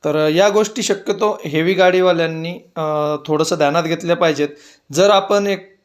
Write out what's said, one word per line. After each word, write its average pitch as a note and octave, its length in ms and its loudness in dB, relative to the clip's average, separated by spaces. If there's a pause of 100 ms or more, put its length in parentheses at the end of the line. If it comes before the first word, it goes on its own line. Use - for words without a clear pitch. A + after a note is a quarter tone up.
तर, D3+ 120 -2
अ, D#3 120 2
या F3 200 4
गोष्टी G#3 340 0
शक्यतो G#3 640 -2
हेवी D#3+ 300 0
गाडीवाल्यांनी, F3 800 0 (220)
अ, D3+ 400 -2 (100)
थोडंसं D#3 300 0
ध्यानात D3+ 260 0
घेतल्या E3+ 340 -2
पाहिजेत. D3 320 0 (440)
जर F#3 180 4
आपण G3+ 360 2
एक G3 380 -6